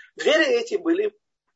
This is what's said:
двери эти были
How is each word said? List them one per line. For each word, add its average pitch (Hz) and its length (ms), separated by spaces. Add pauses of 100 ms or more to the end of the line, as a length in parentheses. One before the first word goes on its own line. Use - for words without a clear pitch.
(140)
двери 311 300 (160)
эти 226 140
были 349 420 (400)